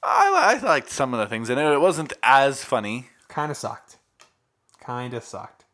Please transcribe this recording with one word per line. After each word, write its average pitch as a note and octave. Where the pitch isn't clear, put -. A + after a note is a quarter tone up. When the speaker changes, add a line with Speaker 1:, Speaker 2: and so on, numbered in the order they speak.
Speaker 1:
I, -
li-, C#4
I -
liked D3+
some C3
of A2+
the G#2
things A2+
in B2
it. D3+
It C#3+
wasn't D#3+
as C3+
funny. A#2
Speaker 2:
Kinda D3+
sucked. -
Kinda B2
sucked. -